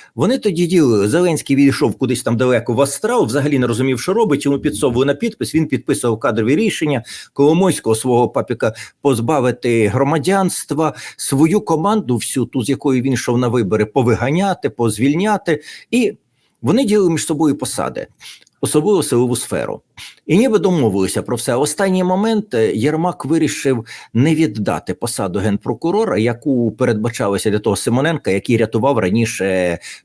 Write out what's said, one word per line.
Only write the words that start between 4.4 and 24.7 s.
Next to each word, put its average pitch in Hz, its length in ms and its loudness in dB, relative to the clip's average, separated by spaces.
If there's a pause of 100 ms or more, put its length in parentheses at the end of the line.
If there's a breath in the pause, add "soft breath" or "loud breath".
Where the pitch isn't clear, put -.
йому 143 140 0
підсовували 131 480 0
на 139 80 2
підпис, 143 400 -6
він 156 120 2
підписував 123 540 -2
кадрові 117 360 0
рішення, 156 460 0 (300 loud breath)
Коломойського 151 640 2
свого 123 320 2
папіка 113 460 -4 (280 loud breath)
позбавити 120 840 2
громадянства, 151 1080 0 (220 loud breath)
свою 160 440 2
команду 165 560 0
всю, 120 300 -2
ту, 123 180 -4
з - 40 -6
якою 131 340 0
він 135 100 0
йшов 120 260 0
на 123 100 0
вибори, 107 360 0
повиганяти, 135 840 0
позвільняти, 147 920 0 (280 loud breath)
і 233 220 2 (500)
вони 185 220 2
ділили 202 260 2
між 160 160 -2
собою 151 320 0
посади, - 480 -6 (540 loud breath)
особливо 170 420 2
силову 123 340 0
сферу. 57 440 -6 (460 loud breath)
І 160 120 4
ніби 220 200 4
домовилися 113 640 2
про - 140 -4
все. 120 200 -2
В 127 40 0
останній 185 440 0
момент, 208 500 0
е, 113 200 2
Єрмак 151 500 -2
вирішив 135 600 0 (280 loud breath)
не 147 200 4
віддати 107 600 -2